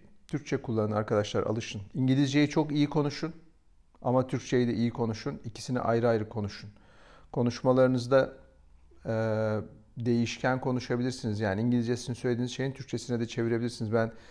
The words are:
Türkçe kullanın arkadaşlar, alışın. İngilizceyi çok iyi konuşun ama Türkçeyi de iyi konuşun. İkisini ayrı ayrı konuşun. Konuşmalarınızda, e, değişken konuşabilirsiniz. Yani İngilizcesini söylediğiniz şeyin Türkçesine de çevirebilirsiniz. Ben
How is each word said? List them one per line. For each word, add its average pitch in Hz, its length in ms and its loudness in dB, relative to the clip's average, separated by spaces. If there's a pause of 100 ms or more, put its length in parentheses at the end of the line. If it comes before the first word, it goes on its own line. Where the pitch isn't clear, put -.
(260)
Türkçe - 300 -4
kullanın 107 360 0
arkadaşlar, 107 500 0
alışın. 107 400 -4 (120)
İngilizceyi 135 540 4
çok 151 240 0
iyi 147 160 0
konuşun 151 440 -2 (680)
ama 127 240 2
Türkçeyi 123 420 0
de 120 60 -2
iyi 117 160 2
konuşun. 117 540 -4
İkisini - 360 -4
ayrı 117 280 4
ayrı 107 200 2
konuşun. 104 420 -8 (600)
Konuşmalarınızda, 127 1000 4 (760)
e, 113 80 -2 (840)
değişken 120 640 0
konuşabilirsiniz. 123 800 -2
Yani 101 200 0
İngilizcesini 120 560 0
söylediğiniz 123 360 -2
şeyin 135 200 -4
Türkçesine 123 480 -4
de 117 60 0
çevirebilirsiniz. 117 680 -2
Ben 113 200 2 (180)